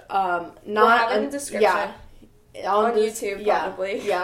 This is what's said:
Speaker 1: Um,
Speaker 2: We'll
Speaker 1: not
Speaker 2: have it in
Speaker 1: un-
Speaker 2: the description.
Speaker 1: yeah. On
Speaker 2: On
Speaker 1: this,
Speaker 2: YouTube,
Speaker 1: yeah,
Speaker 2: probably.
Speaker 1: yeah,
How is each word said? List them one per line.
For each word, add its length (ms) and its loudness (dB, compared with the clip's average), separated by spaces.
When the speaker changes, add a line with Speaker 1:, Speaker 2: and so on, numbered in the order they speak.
Speaker 1:
Um, 440 -2
Speaker 2:
We'll 100 -8
Speaker 1:
not 260 6
Speaker 2:
have 100 0
it 40 0
in 40 2
Speaker 1:
un- 60 0
Speaker 2:
the 80 -6
description. 300 -2
Speaker 1:
yeah. 160 -6
On 140 2
Speaker 2:
On 100 0
Speaker 1:
this, 260 0
Speaker 2:
YouTube, 240 -8
Speaker 1:
yeah, 200 2
Speaker 2:
probably. 420 -6
Speaker 1:
yeah, 180 0